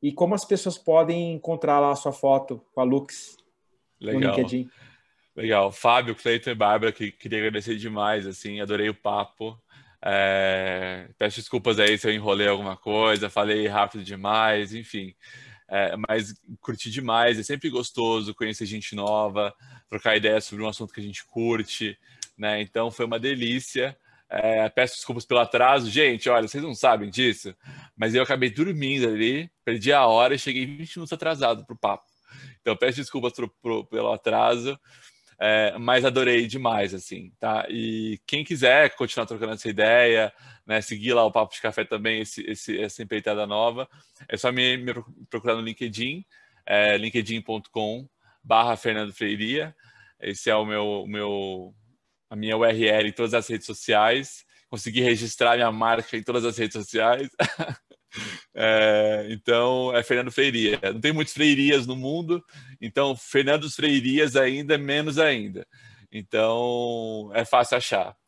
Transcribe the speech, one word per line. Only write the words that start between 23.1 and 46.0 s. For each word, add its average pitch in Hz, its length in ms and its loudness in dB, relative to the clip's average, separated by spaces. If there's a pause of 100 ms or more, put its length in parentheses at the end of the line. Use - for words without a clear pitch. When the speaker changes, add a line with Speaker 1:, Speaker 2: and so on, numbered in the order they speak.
Speaker 2:
delícia. 127 760 -4 (320)
É, 110 400 0
peço 127 260 0
desculpas 120 300 -10
pelo 120 160 4
atraso. 123 480 4
Gente, 127 400 2
olha, 117 180 4
vocês 143 160 -8
não 156 100 -8
sabem 110 360 2
disso, 110 440 -2 (420)
mas 113 200 0
eu 127 80 4
acabei 127 260 0
dormindo 139 580 -2
ali, 117 440 0 (120)
perdi 117 280 0
a 143 140 6
hora 117 300 6
e 131 40 -6
cheguei 131 260 -4
vinte 147 300 -12
minutos 165 180 -10
atrasado 139 520 -2
pro 117 120 -16
papo. 101 280 -4 (560)
Então 110 140 0
peço 127 260 0
desculpas 123 320 -4
pro, 120 160 -8 (120)
pro, 110 240 -4
pelo 113 260 -2
atraso, 117 680 0 (600)
é, 107 380 2
mas 120 260 2
adorei 123 440 2
demais, 110 460 -2
assim, 92 460 -14
tá? 110 300 -2
E 110 560 -6
quem 147 180 -4
quiser 135 520 4
continuar 117 320 -4
trocando 110 260 -6
essa 110 160 -8
ideia, 110 640 4 (320)
né, 110 160 0
seguir 107 320 -4
lá 117 100 6
o 110 80 4
Papo 110 220 0
de - 80 -14
Café 110 240 -2
também, 110 360 -2
esse, 110 200 -10
esse, 104 400 -8
essa 110 220 -8
empreitada 107 420 -4
nova, 117 420 -2 (400)
é - 80 -6
só 123 160 0
me, 127 260 2
me 123 160 -6 (360)
procurar 117 260 -2
no 113 60 -8
LinkedIn, 117 640 -8 (400)